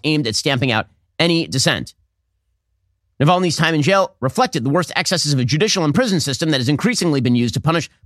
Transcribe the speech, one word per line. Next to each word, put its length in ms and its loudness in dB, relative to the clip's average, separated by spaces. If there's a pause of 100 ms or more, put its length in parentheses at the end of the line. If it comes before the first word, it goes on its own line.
aimed 220 0
at 100 -4
stamping 340 0
out 160 0 (320)
any 280 2
dissent. 480 -2 (1300)
Navalny's 360 2
time 180 0
in 80 0
jail 380 2
reflected 440 -2
the 60 -2
worst 260 -2
excesses 380 -2
of 40 0
a 60 0
judicial 400 0
and 100 0
prison 260 2
system 300 -2
that 80 2
has 120 0
increasingly 500 0
been 160 2
used 180 0
to 60 -2
punish 300 -2 (160)